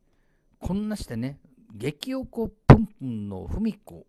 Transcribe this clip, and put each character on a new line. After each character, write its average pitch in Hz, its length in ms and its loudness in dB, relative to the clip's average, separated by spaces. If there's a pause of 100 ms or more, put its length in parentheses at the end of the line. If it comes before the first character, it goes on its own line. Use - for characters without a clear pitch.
(600)
こ - 140 -6
ん 208 160 -4
な 208 80 -6
し - 100 -10
て 123 80 -10
ね、 131 240 -6 (340)
激 139 420 -8
お 262 100 -6
こ - 240 -6
ぷ - 260 8
ん 220 120 4
ぷ - 180 -14
ん 107 240 -6
の 95 180 -10
文 208 240 -4
子 - 380 -20